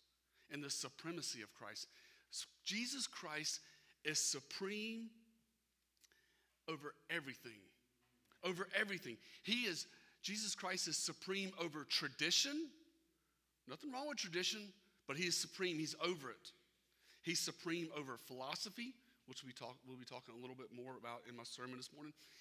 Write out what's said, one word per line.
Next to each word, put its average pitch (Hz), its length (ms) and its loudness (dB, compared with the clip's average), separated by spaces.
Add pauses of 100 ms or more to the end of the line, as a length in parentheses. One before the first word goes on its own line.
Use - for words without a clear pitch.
(520)
and 143 100 0
the 143 80 -2
supremacy 143 760 -2
of 104 100 -10
Christ. 107 340 -6 (460)
S-, - 120 -4 (200)
Jesus 247 420 0
Christ 156 540 -2 (420)
is 151 160 6
supreme 214 920 0 (1600)
over 147 260 -2 (160)
everything. 131 520 -4 (840)
Over 185 240 2 (100)
everything. 190 380 2 (280)
He 233 180 4
is, 185 260 2 (340)
Jesus 214 340 0
Christ 185 340 2
is 147 80 4
supreme 190 600 0
over 156 320 0
tradition. 175 760 6 (1000)
Nothing 254 280 -6
wrong 285 160 -2
with 269 80 -2
tradition, 190 560 2 (340)
but 139 80 2
he 170 80 2
is 170 140 6
supreme. 175 420 2
He's 151 240 0
over 156 280 2
it. - 200 -12 (720)
He's 170 160 4
supreme 170 580 0
over 131 300 -2
philosophy, 175 680 -4 (320)
which 131 180 -10
we 131 80 -10
talk, 123 260 -8 (100)
we'll 127 100 -8
be 123 80 -12
talking 127 320 -10
a - 20 -10
little 127 160 -8
bit 127 160 -10
more 123 240 -8
about 117 320 -6
in 120 80 -10
my 120 60 -6
sermon 127 340 -6
this 127 160 -6
morning. 147 220 -10 (280)